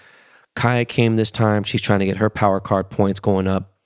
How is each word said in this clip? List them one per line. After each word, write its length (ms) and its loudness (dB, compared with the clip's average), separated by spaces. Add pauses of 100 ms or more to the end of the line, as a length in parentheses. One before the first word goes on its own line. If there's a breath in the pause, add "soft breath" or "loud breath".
(540 soft breath)
Kaya 300 0
came 320 2
this 160 0
time. 320 2
She's 180 -4
trying 160 2
to 80 0
get 120 -2
her 120 2
power 300 0
card 280 -2
points 300 0
going 300 0
up. 240 -2 (140)